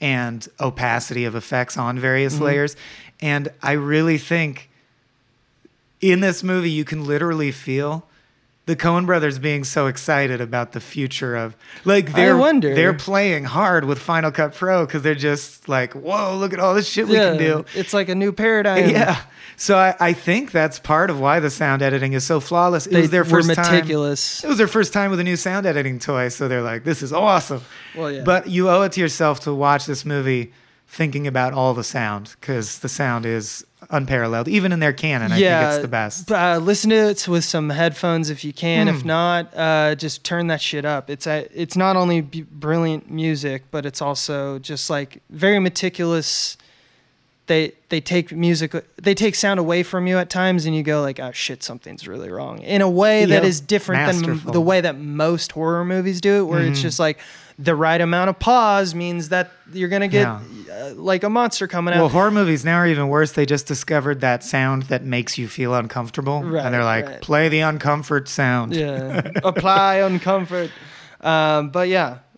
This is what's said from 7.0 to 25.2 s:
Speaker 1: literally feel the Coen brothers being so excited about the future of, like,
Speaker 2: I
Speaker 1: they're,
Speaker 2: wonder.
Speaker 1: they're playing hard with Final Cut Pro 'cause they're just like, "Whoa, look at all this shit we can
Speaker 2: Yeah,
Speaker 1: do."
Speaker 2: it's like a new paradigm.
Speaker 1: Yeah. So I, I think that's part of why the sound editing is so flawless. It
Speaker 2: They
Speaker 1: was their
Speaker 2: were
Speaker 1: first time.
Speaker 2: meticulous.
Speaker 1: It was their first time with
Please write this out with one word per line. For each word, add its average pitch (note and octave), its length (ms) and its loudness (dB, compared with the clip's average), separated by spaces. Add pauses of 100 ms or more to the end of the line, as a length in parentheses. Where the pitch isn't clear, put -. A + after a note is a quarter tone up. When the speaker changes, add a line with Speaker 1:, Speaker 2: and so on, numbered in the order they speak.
Speaker 1:
literally D3 480 -2
feel C#3+ 520 -4 (600)
the E3 100 -2
Coen E3+ 300 2
brothers D3+ 340 2
being C#3+ 240 -2
so C#3 240 0
excited C3+ 520 -2
about A#2+ 320 -4
the B2 80 -10
future C3 560 -6
of, A2+ 200 -8 (280)
like, F#3 260 2
Speaker 2:
I - 20 -6
Speaker 1:
they're, F3+ 240 6
Speaker 2:
wonder. B3+ 380 4
Speaker 1:
they're E3 200 4
playing F#3+ 500 0
hard E3 400 2
with C3+ 140 -2
Final D#3+ 320 0
Cut D3 240 -2
Pro F3+ 320 0
'cause D3 160 -6
they're D3+ 140 2
just C#3+ 520 -4
like, B2+ 260 -2
"Whoa, F#3+ 420 -4
look F#3+ 160 -4
at F3+ 80 -4
all F#3 140 4
this G#3 140 0
shit A3+ 200 -2
we G#3+ 80 6
can F#3+ 180 4
Speaker 2:
Yeah, D#3 60 0
Speaker 1:
do." D#3 240 0 (100)
Speaker 2:
it's F#3+ 180 -4
like G3 160 0
a F#3 60 -2
new G3 180 0
paradigm. G#3 580 2
Speaker 1:
Yeah. G#3 260 2 (400)
So - 200 2
I, F#3 240 6
I F3 120 4
think G3+ 400 -2
that's D#3 260 0
part E3 320 2
of C#3+ 100 -4
why C#3+ 200 4
the D3+ 100 0
sound C#3 320 0
editing C3+ 320 0
is C3 100 -2
so D#3+ 160 0
flawless. F3 460 2
It G3+ 60 -8
Speaker 2:
They E3+ 100 6
Speaker 1:
was D#3 80 2
their F3 140 4
Speaker 2:
were E3 60 -2 (120)
Speaker 1:
first E3 120 2
time. E3+ 200 2
Speaker 2:
meticulous. D3+ 680 0
Speaker 1:
It - 60 -4
was C#4 100 2
their G#3+ 100 4
first A3 240 0
time G3 180 0
with F#3 100 -2